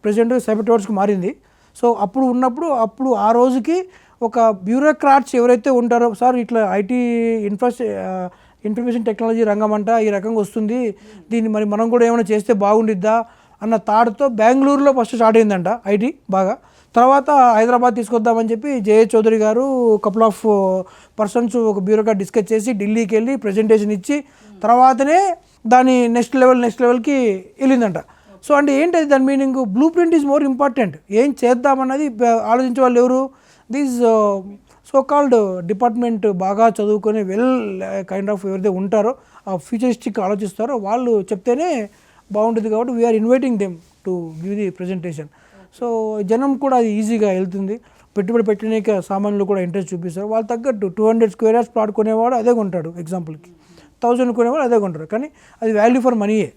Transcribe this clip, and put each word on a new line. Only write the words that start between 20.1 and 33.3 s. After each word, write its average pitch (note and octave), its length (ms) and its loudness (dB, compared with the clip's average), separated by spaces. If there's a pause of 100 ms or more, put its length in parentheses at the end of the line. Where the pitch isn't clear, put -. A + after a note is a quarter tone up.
of G#3 100 0 (840)
persons A3+ 360 -2
ఒక A3 220 0
బ్యూరోక్రాట్ G#3+ 400 0
డిస్కస్ G3 340 -2
చేసి A3 200 -2
ఢిల్లీకి G#3+ 440 -2
వెళ్ళి A#3+ 200 0
ప్రెజెంటేషన్ G#3+ 560 0
ఇచ్చి C#4+ 320 -4 (380)
తర్వాతనే C4+ 720 4 (300)
దాని B3 420 4
నెక్స్ట్ A#3 280 0
లెవెల్, B3+ 260 4
నెక్స్ట్ A#3+ 200 -2
లెవెల్‌కి B3 360 2 (420)
వెళ్ళిందంట. A#3+ 380 0 (460)
So D4 100 2
అంటే C#4+ 280 2
ఏంటి F4 140 0
అది D#4 100 0
దాని C4+ 180 2
మీనింగ్? C4+ 300 0
Blueprint D4+ 600 0
is D4 100 2
more C#4+ 220 2
important. B3+ 460 0 (180)
ఏం A#3+ 240 2 (100)
చేద్దామన్నది C4 640 0
బ-, A#3 160 -2
ఆలోచించే A#3+ 580 0
వాళ్ళు B3 180 4
ఎవరు? B3+ 300 2 (420)